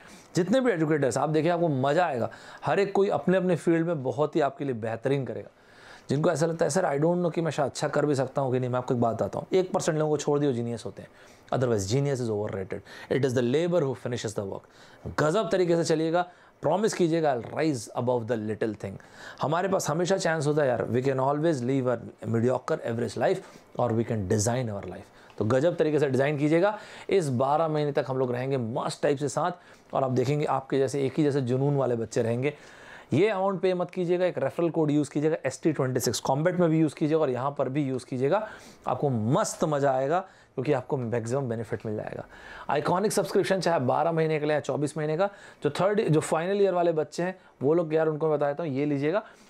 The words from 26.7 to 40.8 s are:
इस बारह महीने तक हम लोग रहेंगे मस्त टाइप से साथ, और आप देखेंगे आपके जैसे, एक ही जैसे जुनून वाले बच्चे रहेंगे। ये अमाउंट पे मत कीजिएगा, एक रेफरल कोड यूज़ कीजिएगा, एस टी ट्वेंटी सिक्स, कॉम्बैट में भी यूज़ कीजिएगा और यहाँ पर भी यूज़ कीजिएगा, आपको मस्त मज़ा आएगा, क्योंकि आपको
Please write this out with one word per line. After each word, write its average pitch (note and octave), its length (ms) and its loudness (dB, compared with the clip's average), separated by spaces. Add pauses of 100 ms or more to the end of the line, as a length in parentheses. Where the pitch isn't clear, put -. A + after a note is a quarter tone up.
इस F3+ 200 2
बारह C#3 380 2
महीने D3+ 240 0
तक C#3 160 -2
हम C3 100 -2
लोग C3 140 2
रहेंगे C3 260 -2
मस्त B2+ 460 -4
टाइप D3 140 2
से C#3 120 -2
साथ, D#3+ 220 -2 (420)
और C#3+ 100 2
आप C3 80 0
देखेंगे C3+ 340 2
आपके C#3 320 -2
जैसे, C3+ 280 0
एक C3+ 120 -4
ही D#3+ 60 4
जैसे C#3+ 180 2
जुनून C3 340 0
वाले B2 200 2
बच्चे A2+ 260 -2
रहेंगे। A#2+ 320 -2 (600)
ये F3+ 160 4
अमाउंट G3 320 0
पे F#3 120 2
मत F3 180 -2
कीजिएगा, F3+ 340 0
एक E3 120 -2
रेफरल C3+ 320 0
कोड D3+ 220 2
यूज़ D3 180 2
कीजिएगा, D#3 360 0
एस - 180 -4
टी D#3+ 80 4
ट्वेंटी C3 280 0
सिक्स, A#2 200 -2
कॉम्बैट D#3 360 0
में F3 140 4
भी D#3+ 100 4
यूज़ D#3 160 2
कीजिएगा D#3 260 0
और D3 80 2
यहाँ C3 280 -2
पर C3 120 -2
भी C#3+ 140 -2
यूज़ C3 220 -4
कीजिएगा, C#3+ 420 0 (400)
आपको C#3 220 0
मस्त B2+ 540 0
मज़ा C#3+ 280 2
आएगा, C#3 280 0
क्योंकि - 540 -4
आपको C3+ 240 -2